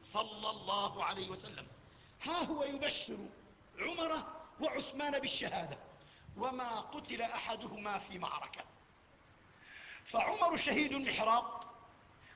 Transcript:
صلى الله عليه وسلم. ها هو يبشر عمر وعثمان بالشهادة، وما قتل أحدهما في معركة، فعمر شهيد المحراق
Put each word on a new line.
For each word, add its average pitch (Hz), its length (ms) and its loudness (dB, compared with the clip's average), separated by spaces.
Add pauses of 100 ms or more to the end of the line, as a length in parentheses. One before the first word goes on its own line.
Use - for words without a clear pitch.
(120)
صلى 214 380 0
الله 196 540 2
عليه 190 260 0
وسلم. 175 360 -8 (580)
ها 320 200 2
هو 294 200 2
يبشر 277 540 0 (600)
عمر 311 440 0 (380)
وعثمان 285 580 0
بالشهادة، 190 600 0 (580)
وما 247 440 0
قتل 247 420 -4
أحدهما 208 760 -2
في 196 200 -8
معركة، 143 460 -4 (1500)
فعمر 339 460 6
شهيد 294 360 4
المحراق 240 840 4 (600)